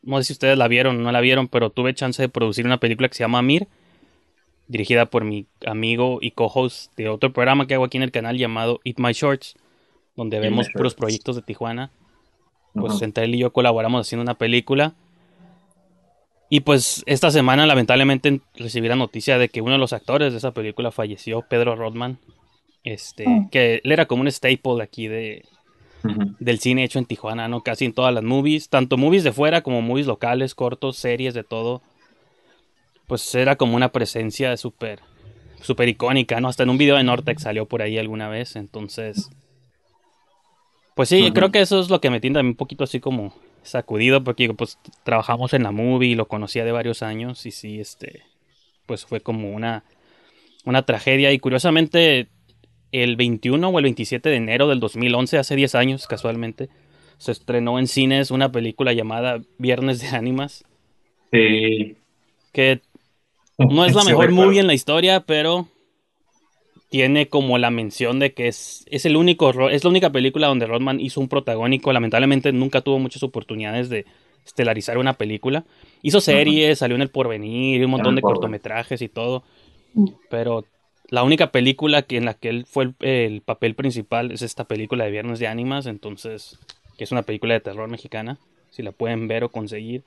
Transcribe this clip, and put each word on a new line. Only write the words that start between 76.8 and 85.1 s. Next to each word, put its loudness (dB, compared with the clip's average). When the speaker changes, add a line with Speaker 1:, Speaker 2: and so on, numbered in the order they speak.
Speaker 1:
en 0
El -4
Porvenir, -2
y 2
un 2
Speaker 2:
En 2
Speaker 1:
montón 2
Speaker 2:
El 4
Speaker 1:
de 0
Speaker 2:
Porvenir. 2
Speaker 1:
cortometrajes -6
y -8
todo. -6
Speaker 3:
Mm. 4
Speaker 1:
Pero -4
la 0
única 4
película 2
que, -6
en -2
la -4
que -8
él -6
fue -2
el, -8
el -2
papel -4
principal -4
es -10
esta -10
película -4
de -4